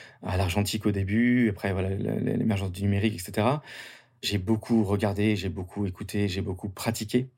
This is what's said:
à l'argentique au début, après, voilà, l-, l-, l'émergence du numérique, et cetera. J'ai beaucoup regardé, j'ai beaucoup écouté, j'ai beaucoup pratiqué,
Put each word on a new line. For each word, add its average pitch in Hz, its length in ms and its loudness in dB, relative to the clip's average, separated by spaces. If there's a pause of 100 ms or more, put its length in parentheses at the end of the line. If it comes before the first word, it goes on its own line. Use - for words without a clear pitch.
(240)
à 92 120 -2
l'argentique 98 500 0
au 107 60 2
début, 113 580 2
après, 98 220 -2
voilà, 95 200 0
l-, 101 340 -2
l-, - 120 0
l'émergence 98 360 0
du 98 80 -10
numérique, 101 340 2
et 95 40 -8
cetera. 120 440 0 (580)
J'ai 101 180 0
beaucoup 110 440 2
regardé, 101 540 2
j'ai 90 120 -4
beaucoup 92 360 -6
écouté, 101 420 -2
j'ai 92 140 -4
beaucoup 95 260 -6
pratiqué, 113 720 -2